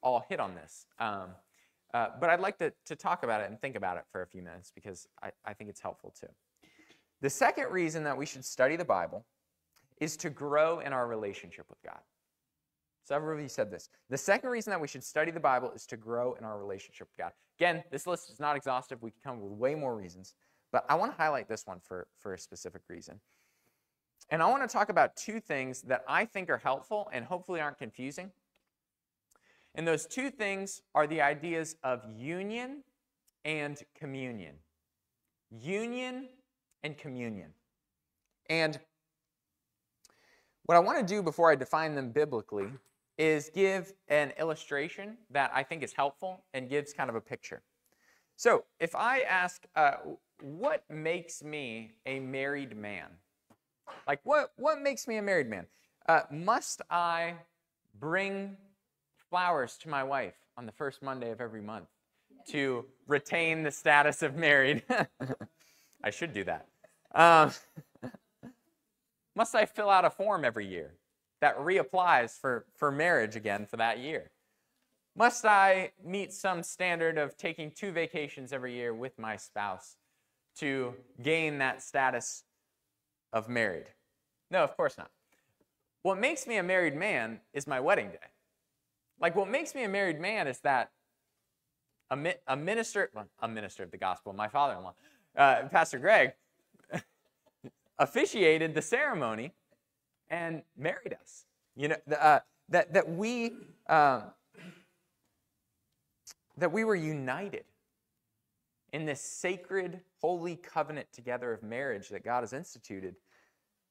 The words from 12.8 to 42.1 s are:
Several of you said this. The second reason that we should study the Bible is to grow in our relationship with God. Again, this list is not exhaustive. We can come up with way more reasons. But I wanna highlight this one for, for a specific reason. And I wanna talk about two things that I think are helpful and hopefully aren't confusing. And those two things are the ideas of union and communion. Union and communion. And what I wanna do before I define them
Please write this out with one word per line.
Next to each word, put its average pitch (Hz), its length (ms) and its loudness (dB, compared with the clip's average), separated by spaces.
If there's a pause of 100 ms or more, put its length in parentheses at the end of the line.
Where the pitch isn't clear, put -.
Several 156 340 -2
of 151 40 -8
you 139 80 -10
said 104 220 -2
this. - 180 -14 (200)
The 135 80 -4
second 233 320 2
reason 220 220 -4
that 180 80 -2
we 147 80 -6
should 127 160 -14
study 160 280 -2
the 165 80 -8
Bible 127 360 2
is 110 120 -16
to 120 100 -10
grow 120 380 -2
in 113 80 -14
our 107 140 -8
relationship 98 540 -10
with - 60 -20
God. 85 140 -8 (280)
Again, 170 320 2
this 135 160 -8
list 175 220 -6
is 110 100 -18
not 147 160 0
exhaustive. 131 460 -4
We 113 100 -10
can - 120 -20
come 131 140 -10
up 104 40 -14
with 101 120 -10
way 127 220 0
more 135 200 -4
reasons. 95 400 -14 (360)
But 123 160 2
I 143 80 4
wanna 220 220 0
highlight 147 320 0
this 110 180 -8
one 90 120 -12
for, 90 280 -12 (120)
for 98 140 -10
a 90 60 -8
specific 90 480 -16
reason. 90 320 -16 (1080)
And 160 120 0
I 180 80 6
wanna 262 180 2
talk 208 220 0
about 160 260 4
two 220 240 -8
things 131 440 -4
that 123 240 0
I 170 180 2
think 185 240 -6
are 127 80 2
helpful 147 540 -4
and 120 140 -6
hopefully 180 340 -6
aren't 147 180 -4
confusing. 139 540 -12 (1400)
And 165 120 -6
those 160 180 0
two 269 240 -6
things 196 520 -6 (140)
are 151 120 4
the 156 140 -2
ideas 156 600 -2
of 123 260 -2
union 202 720 -10 (640)
and 147 360 -4 (160)
communion. 123 580 -10 (920)
Union 240 800 -6 (540)
and 147 140 -8
communion. 117 560 -10 (960)
And 160 300 0 (1900)
what 170 100 6
I 170 40 10
wanna 220 240 4
do 196 180 0
before 165 300 6
I 151 40 6
define 156 400 0
them 131 160 -4